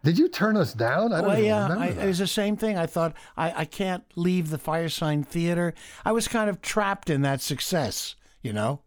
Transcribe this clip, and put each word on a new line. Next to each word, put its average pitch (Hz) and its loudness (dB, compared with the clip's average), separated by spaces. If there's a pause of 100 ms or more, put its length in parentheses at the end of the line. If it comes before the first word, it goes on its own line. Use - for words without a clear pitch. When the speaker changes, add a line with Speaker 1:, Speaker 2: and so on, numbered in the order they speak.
Speaker 1:
Did 170 4
you 349 4
turn 214 2
us 175 2
down? 135 0
I 160 0
don't - 2
Speaker 2:
Well, 202 4
Speaker 1:
even 220 4
Speaker 2:
yeah, 214 2
Speaker 1:
remember 196 0
Speaker 2:
I, - 0
Speaker 1:
that. - -4
Speaker 2:
it 196 2
was 180 0
the 196 0
same 208 0
thing. 214 0
I 165 0
thought, 165 -2 (240)
"I, 165 0
I 156 -4
can't 185 -4 (140)
leave 175 2
the 151 -4
Firesign 156 -2
Theater." 170 0 (320)
I 214 2
was 226 0
kind 214 0
of 196 -4
trapped 196 -2
in 139 2
that 139 2
success, - -4 (260)
you 110 -4
know? 113 -2